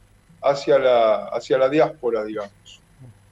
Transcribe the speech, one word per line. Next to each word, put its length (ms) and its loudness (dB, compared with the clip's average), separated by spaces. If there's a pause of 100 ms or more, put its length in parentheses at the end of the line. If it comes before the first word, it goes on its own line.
(420)
hacia 380 0
la, 480 2
hacia 300 -4
la 120 2
diáspora, 560 -2
digamos. 560 -14 (500)